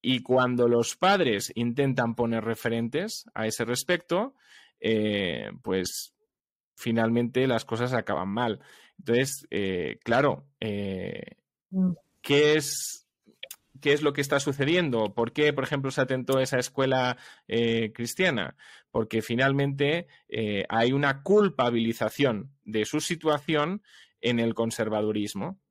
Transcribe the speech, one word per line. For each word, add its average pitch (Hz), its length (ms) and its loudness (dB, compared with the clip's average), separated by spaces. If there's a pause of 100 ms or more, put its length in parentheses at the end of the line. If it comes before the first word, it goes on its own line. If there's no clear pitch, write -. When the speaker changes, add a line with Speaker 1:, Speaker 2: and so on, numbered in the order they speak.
Speaker 1:
Y 123 200 0
cuando 123 460 4
los 117 300 2
padres 180 580 2
intentan 120 600 0
poner 117 280 0
referentes 117 880 -4
a 110 140 -4
ese 113 160 -4
respecto, 175 720 -2 (460)
eh, 101 680 -2 (120)
pues 92 520 -4 (640)
finalmente 117 720 0
las 117 160 0
cosas 120 300 -2
acaban 98 340 -2
mal. 110 320 -2 (380)
Entonces, 127 540 -2
eh, 90 520 -4
claro, 120 440 0 (120)
eh, 101 800 -6 (380)
Speaker 2:
Mm. 185 180 2 (280)
Speaker 1:
¿qué 151 320 4
es, - 540 -4 (760)
qué 143 120 4
es 147 100 2
lo 143 100 4
que 143 80 -2
está 139 180 2
sucediendo? 135 760 0
¿Por 117 180 0
qué, 147 200 2
por 135 100 -2
ejemplo, 139 260 -2
se 135 120 -2
atentó 131 380 0
esa 131 200 0
escuela, 131 580 0 (300)
eh, 113 480 0
cristiana? 117 600 -2 (360)
Porque 110 320 -2
finalmente, 139 800 0 (240)
eh, 107 400 -2
hay 117 220 4
una 139 320 0
culpabilización 120 1300 2 (120)
de 107 220 -2
su 151 140 -4
situación 156 840 -2 (400)
en 120 180 0
el 117 140 0
conservadurismo. 107 1080 -2 (120)